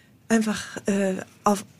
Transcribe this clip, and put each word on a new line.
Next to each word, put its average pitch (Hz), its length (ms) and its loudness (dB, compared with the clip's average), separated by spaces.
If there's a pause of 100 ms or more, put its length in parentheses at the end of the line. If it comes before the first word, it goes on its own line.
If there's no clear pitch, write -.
(300)
einfach, 220 460 0 (120)
äh, 196 280 2 (300)
auf 208 180 2 (160)